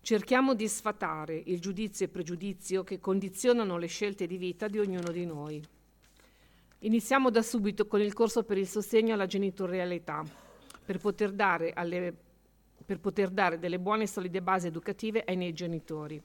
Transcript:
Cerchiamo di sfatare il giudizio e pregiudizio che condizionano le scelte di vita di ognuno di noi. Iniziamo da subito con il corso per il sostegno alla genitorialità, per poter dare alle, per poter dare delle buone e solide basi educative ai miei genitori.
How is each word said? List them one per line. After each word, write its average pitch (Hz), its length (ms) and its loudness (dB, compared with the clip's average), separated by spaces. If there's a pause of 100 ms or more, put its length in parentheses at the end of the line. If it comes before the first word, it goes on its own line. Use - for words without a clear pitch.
Cerchiamo 254 540 4
di 220 120 0
sfatare 160 760 -4
il 175 160 -2
giudizio 196 460 -4
e - 20 -4
pregiudizio 180 760 -4
che 190 160 -6
condizionano 196 760 2
le 170 100 -2
scelte 196 400 -4
di 180 120 -4
vita 180 280 -4
di 214 120 -2
ognuno 185 320 0
di 175 160 -4
noi. 151 360 -8 (1160)
Iniziamo 233 500 4
da 226 140 6
subito 208 440 0
con 208 140 4
il 208 140 2
corso 226 280 2
per 202 140 0
il 190 100 2
sostegno 220 460 4
alla 202 140 0
genitorialità, 180 1000 -2 (580)
per 185 180 -4
poter 202 320 0
dare 185 420 2
alle, 175 400 -4 (680)
per 196 160 -6
poter 190 300 0
dare 180 300 2
delle 175 200 -2
buone 214 260 2
e 202 40 -2
solide 185 320 -4
basi 185 280 2
educative 208 580 -2
ai 185 100 0
miei 180 160 -2
genitori. 156 720 -8